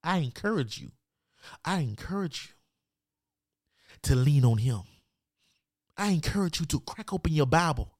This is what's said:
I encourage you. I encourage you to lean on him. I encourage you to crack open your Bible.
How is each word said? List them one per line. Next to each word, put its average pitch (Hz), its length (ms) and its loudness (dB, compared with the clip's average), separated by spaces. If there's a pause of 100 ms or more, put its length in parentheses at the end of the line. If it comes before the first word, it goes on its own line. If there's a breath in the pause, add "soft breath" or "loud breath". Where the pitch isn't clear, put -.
I 180 140 0
encourage 151 600 -4
you. - 140 -16 (720 loud breath)
I 180 160 -2
encourage 160 720 -6
you - 60 -20 (1500 soft breath)
to - 160 2
lean 135 260 4
on 117 140 6
him. 113 240 0 (1160)
I 202 120 0
encourage 180 500 0
you 165 60 -2
to - 160 -2
crack - 320 -10
open 170 180 -2
your 151 140 4
Bible. 147 540 0